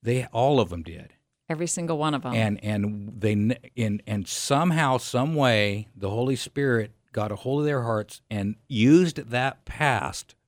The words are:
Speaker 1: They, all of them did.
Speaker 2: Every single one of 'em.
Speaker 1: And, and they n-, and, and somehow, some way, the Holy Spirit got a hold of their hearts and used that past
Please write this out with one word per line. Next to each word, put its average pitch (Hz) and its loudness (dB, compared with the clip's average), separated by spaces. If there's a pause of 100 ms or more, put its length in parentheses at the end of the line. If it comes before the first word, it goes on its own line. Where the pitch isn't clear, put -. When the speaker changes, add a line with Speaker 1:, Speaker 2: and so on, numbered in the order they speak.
Speaker 1:
They, 120 0
all 131 2
of 98 2
them 85 -8
did. 82 -14 (360)
Speaker 2:
Every 165 -4
single 165 -4
one 151 0
of 135 -4
'em. 123 -4
Speaker 1:
And, 110 0
and 104 -2
they 104 2
n-, 107 2 (180)
and, 104 -2
and 101 -4
somehow, 151 2
some 131 -2
way, 107 2
the 95 -4
Holy 123 0
Spirit 123 0 (220)
got 107 -2
a 104 -6
hold 135 -2
of 147 0
their 143 0
hearts 110 -4
and 104 -2 (120)
used 147 6 (140)
that 127 -2
past - -2 (140)